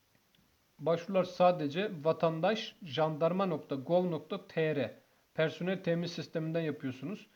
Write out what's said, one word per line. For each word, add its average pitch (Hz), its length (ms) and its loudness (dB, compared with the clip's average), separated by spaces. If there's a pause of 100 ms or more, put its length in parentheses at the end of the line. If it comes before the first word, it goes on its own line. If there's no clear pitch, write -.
(800)
Başvurular 170 440 2
sadece 180 680 2 (120)
vatandaş 160 800 0
jandarma 160 600 2
nokta 151 300 -2
gov 170 360 2
nokta 180 360 -6
T 156 280 0
R 123 240 -4 (340)
personel 170 500 -2
temin 170 240 0
sisteminden 165 540 -4
yapıyorsunuz. 143 760 -6